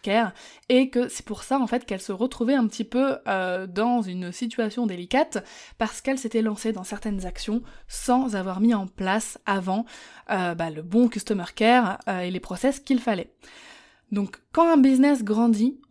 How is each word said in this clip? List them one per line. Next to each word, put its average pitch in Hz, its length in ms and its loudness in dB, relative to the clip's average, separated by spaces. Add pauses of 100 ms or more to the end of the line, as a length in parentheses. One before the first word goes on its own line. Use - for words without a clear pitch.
care 208 320 0 (340)
et 254 220 6
que 247 200 0
c'est - 140 -12
pour - 200 -10
ça 269 160 0
en 247 80 0
fait 247 180 -4
qu'elles 190 160 -6
se - 100 -8
retrouvaient 240 440 0
un 247 100 2
petit 220 180 -4
peu, 262 340 0 (100)
euh, 190 400 -2
dans 220 340 0
une 180 300 -6
situation 226 560 -4
délicate 190 580 -2 (320)
parce - 240 -4
qu'elles 269 160 -2
s'étaient 226 240 -2
lancées 220 300 -2
dans 190 120 -8
certaines 196 440 -6
actions 214 340 -4 (260)
sans 247 480 0
avoir 190 260 -4
mis 233 120 6
en 196 140 -2
place 196 580 -2
avant, 196 400 0 (460)
euh, 180 240 -2
bah, 165 160 -4
le 156 100 -10
bon 214 260 4
customer 202 380 -4 (100)
care, 226 520 4
euh, 185 140 -2
et 180 100 -4
les 180 80 -6
process 262 400 -2
qu'il 262 200 0
fallait. - 360 -4 (760)
Donc 202 300 -4 (100)
quand 330 160 4
un 330 100 6
business 269 460 6
grandit, 226 560 2 (120)